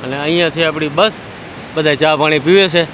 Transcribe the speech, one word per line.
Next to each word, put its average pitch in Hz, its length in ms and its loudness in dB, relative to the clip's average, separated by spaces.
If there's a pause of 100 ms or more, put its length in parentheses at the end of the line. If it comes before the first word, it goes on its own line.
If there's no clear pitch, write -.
અને 131 200 -6
અહીંયા 165 260 2
છે 165 140 -2
આપણી 156 300 -2
બસ, 202 200 2 (600)
બધા 151 220 2
ચા 156 200 2
પાણી 151 220 2
પીવે 185 300 4
છે. 165 140 2 (100)